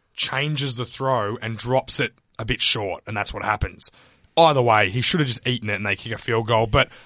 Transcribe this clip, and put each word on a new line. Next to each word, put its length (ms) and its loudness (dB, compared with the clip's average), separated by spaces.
changes 600 -2
the 80 -4
throw 580 -2
and 160 -6
drops 420 0
it 120 -2
a 60 -8
bit 160 -2
short, 460 0
and 100 -6
that's 180 -4
what 100 -8
happens. 460 -2
Either 260 6
way, 280 4
he 100 -2
should 200 2
have 80 0
just 180 -6
eaten 240 -2
it 60 -2
and 100 -4
they 80 -2
kick 180 -8
a 60 -8
field 300 0
goal. 180 4
But 220 2